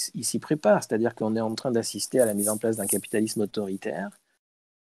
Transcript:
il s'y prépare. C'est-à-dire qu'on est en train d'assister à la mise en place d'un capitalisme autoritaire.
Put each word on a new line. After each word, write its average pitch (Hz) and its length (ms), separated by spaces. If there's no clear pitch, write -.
il 127 100
s'y - 140
prépare. 180 440
C'est-à-dire 113 320
qu'on 110 220
est 113 40
en 110 140
train 127 180
d'assister 113 480
à 123 40
la 107 80
mise 101 160
en 107 80
place 113 200
d'un 101 100
capitalisme 107 560
autoritaire. 98 680